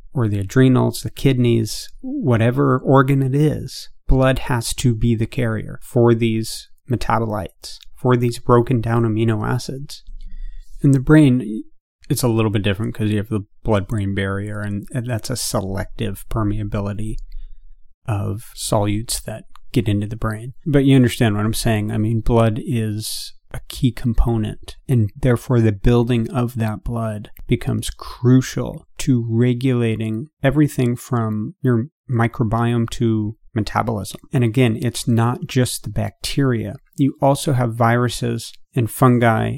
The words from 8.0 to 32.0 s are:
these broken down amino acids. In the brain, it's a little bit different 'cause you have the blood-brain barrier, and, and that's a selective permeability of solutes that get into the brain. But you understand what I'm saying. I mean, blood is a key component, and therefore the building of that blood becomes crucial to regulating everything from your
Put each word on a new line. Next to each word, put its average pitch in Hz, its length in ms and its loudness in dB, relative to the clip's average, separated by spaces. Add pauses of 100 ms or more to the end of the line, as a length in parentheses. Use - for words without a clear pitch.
these 120 240 0
broken 120 420 4
down 117 220 0
amino 110 440 0
acids. 131 560 -6 (760)
In 143 100 6
the 135 80 4
brain, 127 640 4 (460)
it's 139 140 -2
a 127 40 2
little 110 240 2
bit 104 100 0
different 104 320 -2
'cause 107 160 -2
you 104 80 0
have 104 120 -4
the 104 160 -4 (180)
blood-brain 98 500 0
barrier, 98 460 -4
and, 104 340 -6
and 120 140 -6
that's 117 220 -6
a - 60 -4
selective 98 960 -6
permeability 104 840 -2 (920)
of 101 480 -4
solutes 104 680 -2
that 107 220 -12 (260)
get 110 180 0
into 104 160 0
the 110 100 -8
brain. 110 380 -6 (120)
But 143 200 2
you 139 100 6
understand 117 400 4
what 104 100 0
I'm 110 100 0
saying. 107 360 0
I 113 60 -4
mean, 110 240 0
blood 113 420 4
is 110 680 -4 (180)
a - 180 -10
key 127 220 0
component, 113 840 0 (120)
and 117 280 2
therefore 123 460 2
the 110 100 4
building 120 580 2
of 120 260 -4
that 110 280 -4
blood 113 480 -6 (160)
becomes 117 420 -2
crucial - 960 0 (140)
to 120 280 0
regulating 117 1000 0 (160)
everything 135 520 2
from 110 640 -4
your 123 260 2 (200)